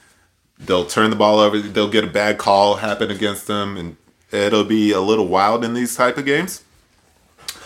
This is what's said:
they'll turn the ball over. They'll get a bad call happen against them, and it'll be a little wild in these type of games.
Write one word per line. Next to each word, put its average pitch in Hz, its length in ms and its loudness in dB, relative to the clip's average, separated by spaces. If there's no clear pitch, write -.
they'll 90 280 -2
turn 110 240 2
the 104 60 -2
ball 107 240 4
over. 104 180 4
They'll 101 320 -2
get 107 140 2
a - 40 -6
bad 104 300 -2
call 101 380 4
happen 104 340 -4
against 101 360 -6
them, 104 300 -4
and 85 200 -12
it'll 104 340 0
be 107 280 2
a 95 80 0
little 104 280 2
wild 104 360 2
in 117 100 -4
these 120 200 -4
type 127 220 0
of 143 80 -6
games. 151 380 -4